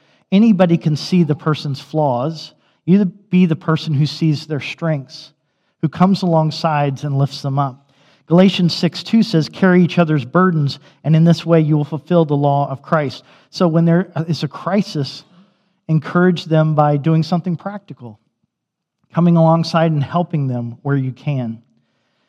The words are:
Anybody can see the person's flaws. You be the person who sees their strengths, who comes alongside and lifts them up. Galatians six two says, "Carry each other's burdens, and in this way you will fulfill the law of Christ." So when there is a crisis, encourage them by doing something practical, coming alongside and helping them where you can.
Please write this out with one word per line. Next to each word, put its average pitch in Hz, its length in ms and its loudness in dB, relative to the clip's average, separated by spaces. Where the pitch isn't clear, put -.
Anybody 190 480 4
can 151 160 0
see 175 300 0
the 147 100 -2
person's 143 460 -4
flaws. 151 720 -4
You 196 200 4
be 180 420 0
the 160 100 0
person 160 380 -4
who 147 120 2
sees 156 400 -2
their 147 140 -6
strengths, - 720 -8
who 160 80 -2
comes 185 340 2
alongside 156 800 -2
and 143 160 -4
lifts 139 240 -2
them 139 160 -4
up. 135 320 -6
Galatians 180 480 2
six - 280 -4
two 226 200 2
says, 160 260 0
"Carry 180 340 2
each - 160 -2
other's 151 260 0
burdens, 160 540 0
and 160 140 2
in 160 80 4
this 165 220 2
way 165 140 4
you 156 160 2
will 147 80 0
fulfill 165 400 0
the 147 120 -2
law 143 320 0
of 135 140 -10
Christ." 151 420 -4
So - 180 0
when 165 200 2
there 170 260 0
is 160 160 -4
a 143 40 -4
crisis, - 760 -6
encourage 175 560 0
them 156 320 0
by 147 200 2
doing 160 280 0
something 170 320 -4
practical, 151 640 -16
coming 170 240 4
alongside 165 540 2
and 147 140 0
helping 165 420 -4
them 120 360 -6
where 139 140 -2
you 131 140 -4
can. 123 500 -8